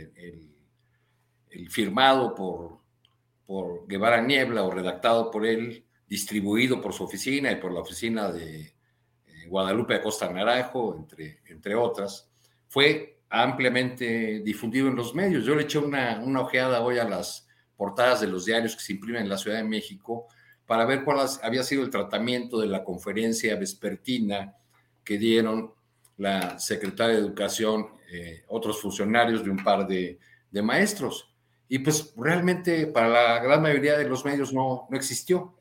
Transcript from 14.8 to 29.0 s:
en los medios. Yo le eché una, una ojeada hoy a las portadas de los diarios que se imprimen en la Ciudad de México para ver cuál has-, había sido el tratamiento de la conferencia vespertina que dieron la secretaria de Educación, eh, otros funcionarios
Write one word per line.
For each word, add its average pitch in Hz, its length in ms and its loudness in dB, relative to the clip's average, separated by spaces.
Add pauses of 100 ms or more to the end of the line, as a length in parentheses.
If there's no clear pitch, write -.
en 127 80 0
los 117 180 -4
medios. 165 320 0
Yo 139 80 4
le 151 80 2
eché 147 160 -2
una, 135 440 -2
una 131 200 0
ojeada 127 400 2
hoy 123 160 2
a 117 100 2
las 90 400 -6 (300)
portadas 107 420 2
de 110 60 0
los 92 180 -2
diarios 113 320 0
que - 60 -14
se - 100 -6
imprimen 110 300 -6
en 101 80 -4
la 98 80 -2
Ciudad 107 180 -4
de 110 80 -4
México 107 600 -6 (400)
para 113 180 4
ver 135 180 2
cuál 143 180 2
has-, 131 220 -2
había 123 200 0
sido 139 200 0
el 123 60 -2
tratamiento 117 720 -2
de 107 60 0
la 95 180 -2
conferencia 107 720 -2
vespertina 101 1000 -4 (480)
que 104 140 -4
dieron 113 560 2 (440)
la 95 420 -2
secretaria 110 580 0
de 104 40 4
Educación, 104 680 -2 (220)
eh, 85 380 -14
otros 110 320 -4
funcionarios 107 640 2